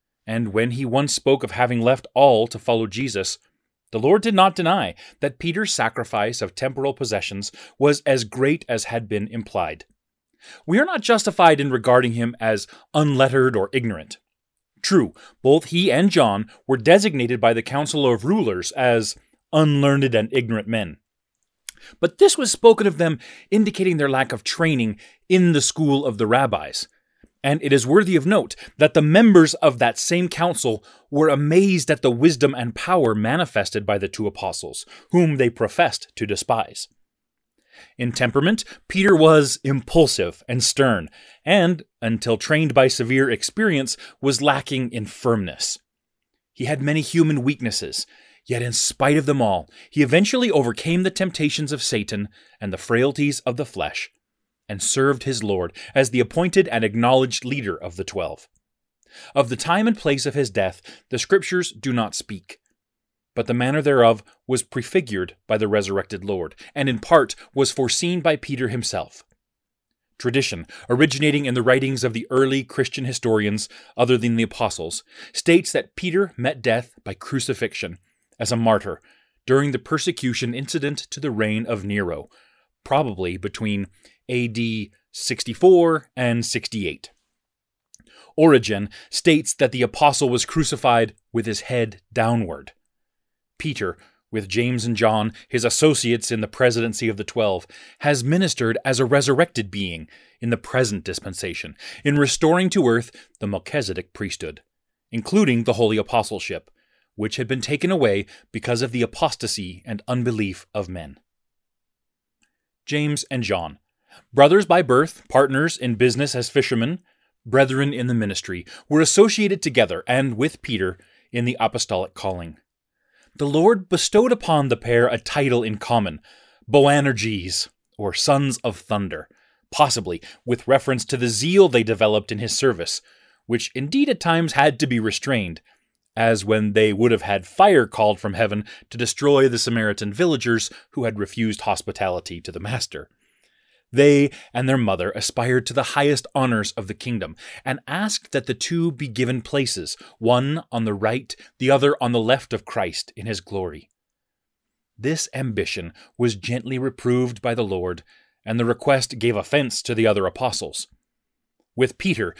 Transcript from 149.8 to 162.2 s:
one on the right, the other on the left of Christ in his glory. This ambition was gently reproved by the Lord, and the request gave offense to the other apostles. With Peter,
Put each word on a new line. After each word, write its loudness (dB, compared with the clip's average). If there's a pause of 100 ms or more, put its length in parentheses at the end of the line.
one 0 (100)
on -2
the -2
right, -4 (260)
the 2
other 4
on 0
the 2
left 0
of -6
Christ -6
in -12
his -6
glory. -10 (1080)
This -4
ambition -6 (240)
was 0
gently -8
reproved -2
by -2
the -2
Lord, -6 (400)
and -4
the 0
request 0
gave 0
offense -2
to -4
the 4
other 2
apostles. -6 (880)
With -2
Peter, -4